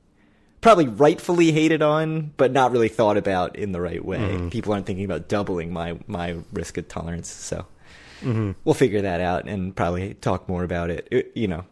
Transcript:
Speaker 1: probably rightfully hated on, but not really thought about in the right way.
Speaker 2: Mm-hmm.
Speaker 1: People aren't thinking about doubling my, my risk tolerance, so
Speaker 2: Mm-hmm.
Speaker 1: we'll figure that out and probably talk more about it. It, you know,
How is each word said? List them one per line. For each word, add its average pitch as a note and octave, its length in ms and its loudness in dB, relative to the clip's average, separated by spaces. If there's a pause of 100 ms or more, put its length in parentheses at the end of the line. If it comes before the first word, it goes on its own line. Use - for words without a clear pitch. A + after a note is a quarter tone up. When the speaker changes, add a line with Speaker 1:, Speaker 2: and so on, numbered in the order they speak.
(600)
Speaker 1:
probably F#3 280 8
rightfully E3 640 4
hated D#3 300 4
on, D#3 540 0
but B2+ 160 6
not B2+ 200 4
really A#2 160 4
thought G#2 280 2
about F#2+ 400 0
in G2 160 -6
the F2 80 -4
right F2 240 -6
way. F#2 140 -4
Speaker 2:
Mm-hmm. F2+ 300 -2
Speaker 1:
People G#2 240 -4
aren't G2 140 -4
thinking G2 180 -4
about E2+ 240 -6
doubling F#2+ 440 -2
my, E2+ 260 -6 (100)
my F2 280 -6 (160)
risk E2+ 240 -8 (120)
tolerance, E2+ 420 -8
so - 360 -10 (560)
Speaker 2:
Mm-hmm. A2 300 -2 (120)
Speaker 1:
we'll D#3+ 100 2
figure G#2 280 2
that F2+ 180 -2
out F2+ 280 0
and F#2+ 280 -6
probably F#2 380 -2
talk - 340 -2
more F2+ 160 -2
about E2+ 240 -4
it. E2+ 220 -6
It, - 240 0
you A#2+ 120 -2
know, F2 260 -4